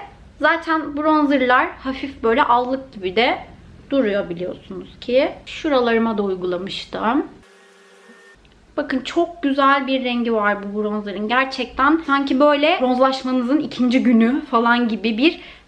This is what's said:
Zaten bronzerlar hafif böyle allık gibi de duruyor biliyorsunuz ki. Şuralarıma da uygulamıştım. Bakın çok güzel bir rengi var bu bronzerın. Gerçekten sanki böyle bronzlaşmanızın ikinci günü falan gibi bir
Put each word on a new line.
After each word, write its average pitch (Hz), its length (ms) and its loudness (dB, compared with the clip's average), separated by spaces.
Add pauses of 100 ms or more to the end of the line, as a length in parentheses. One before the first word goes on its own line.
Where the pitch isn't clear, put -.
(420)
Zaten 320 540 0
bronzerlar 285 720 2 (160)
hafif 269 380 -8
böyle 233 200 4
allık 254 500 0
gibi 185 240 -6
de 285 220 2 (520)
duruyor 202 400 0
biliyorsunuz 180 580 -10 (120)
ki. 277 320 0 (140)
Şuralarıma 233 720 0
da 208 40 0
uygulamıştım. 190 1040 -4 (1500)
Bakın 277 240 -2
çok 339 420 -4
güzel 269 440 2
bir 262 180 0
rengi 240 280 -2
var 208 300 2
bu 202 200 -4
bronzerın. 208 460 -4
Gerçekten 269 800 0
sanki 277 340 2
böyle 294 400 4
bronzlaşmanızın 254 800 0
ikinci 247 420 0
günü 240 480 4
falan 240 380 2
gibi 214 300 -4
bir 330 220 2 (280)